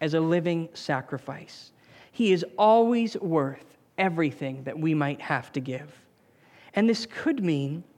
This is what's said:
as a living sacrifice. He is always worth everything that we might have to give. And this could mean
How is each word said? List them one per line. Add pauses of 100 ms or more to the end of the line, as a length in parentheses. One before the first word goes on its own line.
as
a
living
sacrifice. (400)
He
is (140)
always
worth (200)
everything
that
we
might
have
to
give. (760)
And
this
could
mean (140)